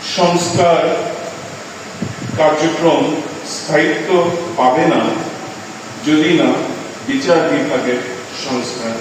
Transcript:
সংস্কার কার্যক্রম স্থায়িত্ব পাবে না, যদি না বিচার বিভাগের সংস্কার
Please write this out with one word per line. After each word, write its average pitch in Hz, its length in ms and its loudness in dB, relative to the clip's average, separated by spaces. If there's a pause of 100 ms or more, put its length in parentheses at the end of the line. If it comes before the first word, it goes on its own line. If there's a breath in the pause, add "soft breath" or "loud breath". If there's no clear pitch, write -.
(160)
সংস্কার 170 960 2 (1200)
কার্যক্রম 156 840 2 (260)
স্থায়িত্ব 170 800 2 (260)
পাবে 165 300 4
না, - 140 4 (1040)
যদি 156 280 4
না - 180 4 (540)
বিচার 151 300 2
বিভাগের 135 640 0 (460)
সংস্কার 120 460 -4 (100)